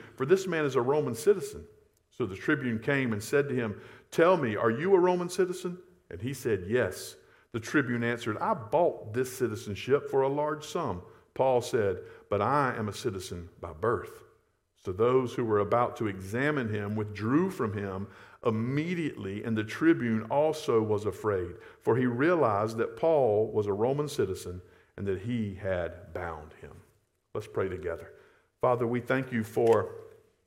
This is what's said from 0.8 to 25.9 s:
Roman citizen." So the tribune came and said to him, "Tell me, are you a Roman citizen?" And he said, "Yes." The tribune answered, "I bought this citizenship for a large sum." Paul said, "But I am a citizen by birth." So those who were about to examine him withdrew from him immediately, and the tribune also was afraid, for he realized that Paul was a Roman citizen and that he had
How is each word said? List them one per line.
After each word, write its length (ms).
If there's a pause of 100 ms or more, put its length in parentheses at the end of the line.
Roman 340
citizen." 500 (440)
So 160
the 100
tribune 440
came 340
and 100
said 240
to 80
him, 240 (320)
"Tell 240
me, 220
are 140
you 220
a 60
Roman 300
citizen?" 480 (320)
And 120
he 120
said, 340
"Yes." 480 (380)
The 80
tribune 420
answered, 360
"I 160
bought 580
this 180
citizenship 800
for 120
a 60
large 380
sum." 360 (320)
Paul 280
said, 420 (240)
"But 140
I 340
am 140
a 40
citizen 540 (140)
by 100
birth." 480 (560)
So 160
those 440
who 100
were 140
about 380
to 100
examine 600
him 300
withdrew 520
from 220
him 360 (380)
immediately, 960
and 160
the 60
tribune 600
also 580
was 240
afraid, 500 (240)
for 160
he 100
realized 720
that 200
Paul 560
was 120
a 60
Roman 380
citizen 520 (360)
and 100
that 140
he 340
had 580